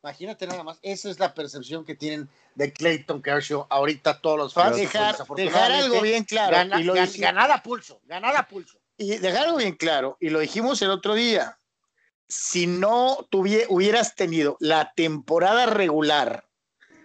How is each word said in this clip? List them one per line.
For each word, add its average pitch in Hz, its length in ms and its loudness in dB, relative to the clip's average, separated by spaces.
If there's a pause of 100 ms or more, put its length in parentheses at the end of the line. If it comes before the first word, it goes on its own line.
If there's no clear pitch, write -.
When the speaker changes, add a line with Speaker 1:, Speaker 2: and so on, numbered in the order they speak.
Speaker 1:
Imagínate 175 440 -12
nada 180 160 -10
más, 160 200 -14
esa 196 280 -10
es 170 80 -12
la 180 160 -2
percepción 147 500 -10
que 156 120 -12
tienen 151 320 -8 (260)
de 143 180 -4
Clayton 156 480 -6
Kershaw 143 480 -4
ahorita 143 520 -2
todos 156 180 0
los 139 160 -6
fans. 175 220 4
Speaker 2:
Dejar, 208 400 0 (100)
Speaker 1:
Pues, - 100 -10
Speaker 2:
dejar 185 360 2
algo 269 240 2
Speaker 1:
desafortunadamente, 214 60 2
Speaker 2:
bien 220 220 0
claro, 208 320 2
Speaker 1:
gana-, 180 240 2
Speaker 2:
y 165 40 -2
lo 180 100 2
Speaker 1:
gan-, 185 140 4
Speaker 2:
dije- 196 120 -10
Speaker 1:
ganada 202 340 4
a - 80 -2
pulso, 233 440 -10
ganada 208 320 -2
a - 100 -2
pulso. 190 300 -18 (180)
Speaker 2:
Y 208 220 -4
dejar 190 280 0
algo 339 120 0
bien 196 180 -2
claro, 139 440 -2
y 160 100 -2
lo 156 80 0
dijimos 226 440 -2
el 190 80 2
otro 202 240 -2
día, 220 440 0 (680)
si - 380 -4
no 233 640 0
tuvie-, 202 380 2
hubieras 202 460 2
tenido 165 460 0
la 151 340 2
temporada 165 720 2
regular 156 800 0 (600)